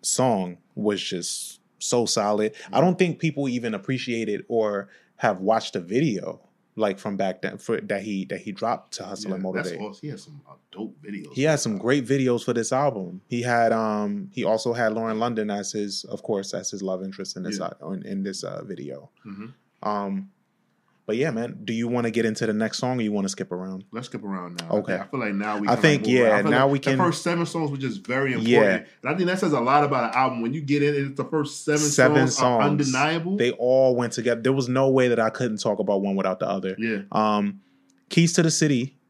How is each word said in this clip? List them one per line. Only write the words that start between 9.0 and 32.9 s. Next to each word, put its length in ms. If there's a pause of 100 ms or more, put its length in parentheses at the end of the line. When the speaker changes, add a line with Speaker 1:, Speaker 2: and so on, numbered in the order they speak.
Speaker 1:
Hustle 260
Speaker 2:
Yeah, 60
Speaker 1:
and 80
Speaker 2:
that's 100 (160)
Speaker 1:
Motivate. 100
Speaker 2:
awesome. 220
He 60
has 160
some, 240
uh, 40 (200)
dope 300
videos 300
Speaker 1:
He 120
Speaker 2:
for 40
Speaker 1:
had 60
Speaker 2:
this 80
Speaker 1:
some 100
Speaker 2:
album. 140
Speaker 1:
great 200
videos 380
for 80
this 200
album. 560
He 140
had, 300
um, 600
he 100
also 300
had 180
Lauren 260
London 320
as 220
his, 320
of 180
course, 300
as 180
his 120
love 200
interest 340
in 80
this, 160
Speaker 2:
Yeah. 100 (120)
Speaker 1:
uh, 100
in, 120
in 200
this, 200
uh, 200
video. 440 (160)
Speaker 2:
Mm-hmm. 640
Speaker 1:
Um, 420 (760)
but 100
yeah, 140
man, 320
do 100
you 140
wanna 240
get 160
into 200
the 60
next 260
song 200
or 40
you 100
wanna 160
skip 240
around? 400
Speaker 2:
Let's 160
skip 160
around 360
now. 180
Speaker 1:
Okay. 180
Speaker 2:
I, 80
I 20
feel 140
like 140
now 220
we 120
Speaker 1:
I 60
Speaker 2:
can, 80
Speaker 1:
think, 200
Speaker 2:
like, 100
move 80
on. 60
Speaker 1:
yeah, 100
Speaker 2:
I 60
feel 80
Speaker 1:
now 160
Speaker 2:
like 60
Speaker 1:
we 80
Speaker 2:
the 100
Speaker 1:
can 80
Speaker 2:
first 240
seven 240
songs 240
were 60
just 280
very 300
Speaker 1:
Yeah. 240
Speaker 2:
important. 300 (140)
And 120
I 20
think 120
that 100
says 140
a 80
lot 240
about 280
an 60
album. 240
When 100
you 80
get 220
in, 120 (120)
it's 100
the 80
first 400
seven 140
Speaker 1:
Seven 480
Speaker 2:
songs 140
are 200
Speaker 1:
songs. 280
Speaker 2:
undeniable. 480